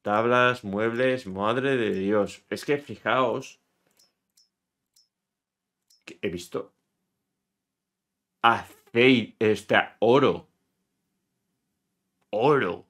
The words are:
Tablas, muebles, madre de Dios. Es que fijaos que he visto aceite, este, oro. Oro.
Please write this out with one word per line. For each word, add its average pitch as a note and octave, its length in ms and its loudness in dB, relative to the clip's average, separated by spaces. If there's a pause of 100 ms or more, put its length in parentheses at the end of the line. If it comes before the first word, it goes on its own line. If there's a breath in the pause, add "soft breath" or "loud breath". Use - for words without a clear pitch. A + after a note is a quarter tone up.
Tablas, A#2+ 640 2
muebles, A#2 600 -2
madre A#2+ 500 -2
de G#2+ 160 -2
Dios. G2 560 -2
Es - 160 -8
que D3 120 -2
fijaos A#2+ 840 -4 (2500)
que - 180 -20
he G2+ 80 -6
visto - 440 -12 (1700)
aceite, A#2 1000 2
este, G#2+ 380 0 (220)
oro. A2+ 500 2 (1800)
Oro. G#2+ 580 0